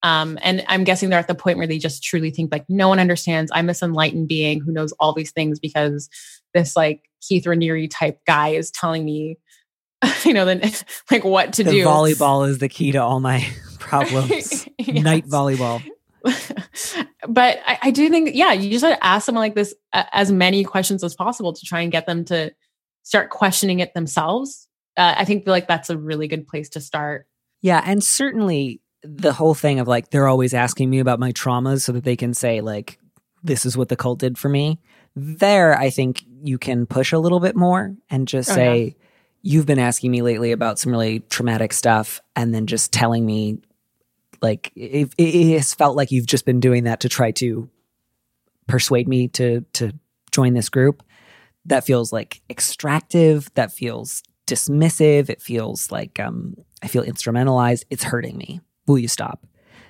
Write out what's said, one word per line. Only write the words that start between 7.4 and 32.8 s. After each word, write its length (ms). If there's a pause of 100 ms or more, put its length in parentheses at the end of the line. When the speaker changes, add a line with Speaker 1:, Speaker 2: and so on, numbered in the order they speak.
Speaker 1:
Raniere 440
type 360
guy 240
is 220
telling 340
me," 320 (640)
<laughs> 240
you 80
know, 120
then, 160 (260)
<laughs> 240
like, 120
what 300
to 100
Speaker 2:
The 80
Speaker 1:
do. 140
Speaker 2:
volleyball 640
is 120
the 100
key 220
to 80
all 200
my 260 (180)
<laughs> 160
problems. 920
Speaker 1:
<laughs> 40
Yes. 260
Speaker 2:
Night 220
volleyball. 560 (440)
Speaker 1:
<laughs> 800 (220)
But 380
I, 180
I 80
do 180
think, 260
yeah, 180
you 160
just 140
gotta 200
ask 220
someone 160
like 140
this, 180 (200)
uh, 180
as 200
many 320
questions 400
as 120
possible 380
to 120
try 160
and 100
get 140
them 200
to 260 (500)
start 300
questioning 480
it 160
themselves. 720 (280)
Uh, 220
I 80
think, 220
like, 200
that's 220
a 80
really 300
good 200
place 220
to 120
start. 440 (360)
Speaker 2:
Yeah, 220
and 200
certainly 760 (240)
the 300
whole 220
thing 240
of, 80
like, 240
they're 160
always 260
asking 380
me 80
about 200
my 120
traumas 500
so 120
that 100
they 120
can 200
say, 260
like, 380 (440)